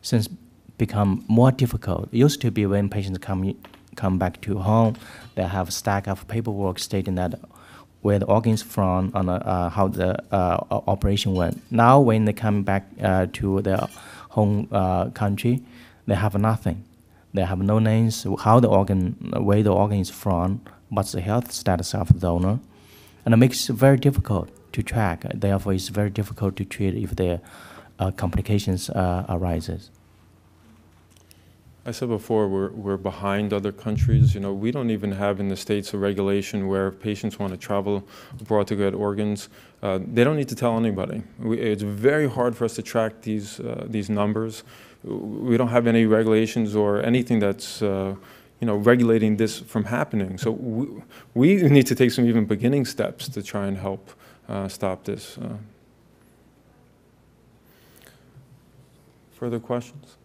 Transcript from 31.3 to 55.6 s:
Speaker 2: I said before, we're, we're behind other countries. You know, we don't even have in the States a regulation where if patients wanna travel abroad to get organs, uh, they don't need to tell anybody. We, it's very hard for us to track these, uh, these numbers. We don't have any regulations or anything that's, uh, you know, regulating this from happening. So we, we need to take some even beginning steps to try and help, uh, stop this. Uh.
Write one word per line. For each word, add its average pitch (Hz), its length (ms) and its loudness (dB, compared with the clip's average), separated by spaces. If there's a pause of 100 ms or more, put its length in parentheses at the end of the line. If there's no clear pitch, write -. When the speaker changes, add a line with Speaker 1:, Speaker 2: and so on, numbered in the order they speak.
Speaker 2:
I 123 80 -10
said 120 180 -6
before, 107 380 0
we're, 95 220 -2
we're 98 280 -6
behind 101 560 -2
other 101 180 -2
countries. 113 640 2
You 104 40 -6
know, 98 140 -4
we 104 180 -4
don't 123 200 -4
even 101 220 -2
have 101 260 -2
in 98 100 -2
the 95 60 -4
States 104 400 -4
a - 20 -4
regulation 98 720 -2
where 95 220 0
if - 100 -14
patients 107 400 -6
wanna 95 180 -6
travel 101 460 -4 (360)
abroad 104 280 0
to 110 80 -4
get 98 180 0
organs, 104 560 -4 (320)
uh, 95 180 -2
they 113 240 0
don't 151 120 2
need 143 140 -4
to 117 60 -6
tell 117 220 0
anybody. 107 460 -4 (160)
We, 117 180 -2
it's 107 240 -2
very 127 480 0
hard 120 260 -2
for 117 100 -4
us 110 100 -4
to 113 80 -10
track 110 400 -4
these, 107 360 -6
uh, 117 300 -8
these 107 220 -4
numbers. 107 520 -2 (400)
We 110 540 -2
don't 120 120 2
have 120 180 4
any 113 180 6
regulations 110 680 2
or 104 260 0
anything 120 380 2
that's, 101 420 -4
uh, 98 320 -2 (460)
you 117 80 -2
know, 107 80 0
regulating 113 640 6
this 107 220 -2
from - 260 -4
happening. 95 520 -4
So 113 140 -2
we, 117 500 -6 (320)
we 175 340 6
need 139 200 8
to 127 80 0
take 120 160 4
some 123 160 2
even 113 180 2
beginning 120 400 0
steps - 440 -6
to 104 120 -8
try 101 240 -6
and 98 100 -4
help, 95 360 -8 (360)
uh, 98 200 -8
stop 95 380 -6
this. - 340 -10
Uh. 117 180 -10 (3750)